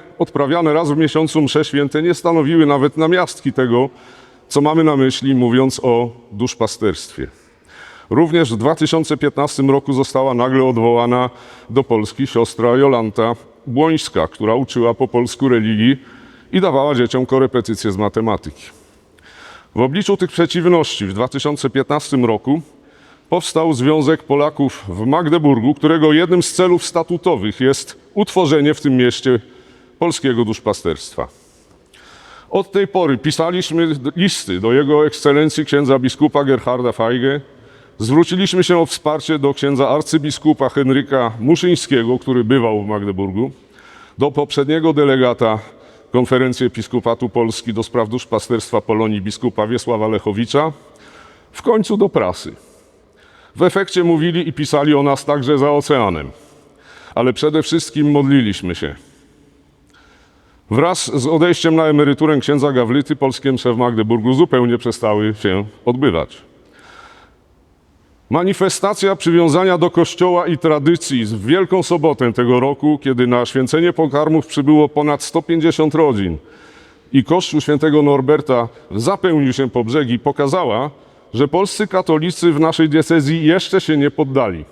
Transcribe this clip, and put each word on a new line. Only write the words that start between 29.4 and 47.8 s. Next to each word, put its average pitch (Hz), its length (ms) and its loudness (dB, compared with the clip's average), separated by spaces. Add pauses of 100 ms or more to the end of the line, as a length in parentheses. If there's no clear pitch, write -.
polskiego 131 460 0
duszpasterstwa. 90 840 -6 (1200)
Od 190 220 -4
tej 196 160 0
pory 160 300 0
pisaliśmy 165 720 -2
d-, 143 280 -4
listy 170 440 -2
do 113 140 2
Jego 147 340 4
Ekscelencji 147 580 0
księdza 135 340 2
biskupa 143 440 0
Gerharda 127 480 0
Feige, 127 500 -2 (560)
zwróciliśmy 170 640 0
się 175 140 2
o 165 80 2
wsparcie 151 540 -4
do 139 140 0
księdza 139 360 0
arcybiskupa 147 800 0
Henryka 131 720 0
Muszyńskiego, 127 800 0
który 123 240 0
bywał 110 400 2
w 98 40 -8
Magdeburgu, 101 640 -4 (640)
do 143 140 0
poprzedniego 147 640 0
delegata 127 640 2 (520)
Konferencji 127 540 0
Episkopatu 117 640 -4
Polski 113 440 -2
do 110 100 -4